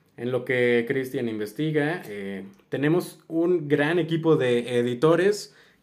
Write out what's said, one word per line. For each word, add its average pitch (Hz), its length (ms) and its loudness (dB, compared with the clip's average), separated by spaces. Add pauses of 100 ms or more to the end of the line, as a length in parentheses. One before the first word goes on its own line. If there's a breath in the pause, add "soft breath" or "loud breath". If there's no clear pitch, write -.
(160)
En 123 160 -6
lo 123 140 -2
que 120 420 2
Christian 131 400 -4
investiga, 151 800 -4
eh, 98 380 -10 (240)
tenemos 156 580 0
un 165 400 0
gran 147 320 2
equipo 160 380 2
de 123 420 2
editores. 160 720 2 (300 soft breath)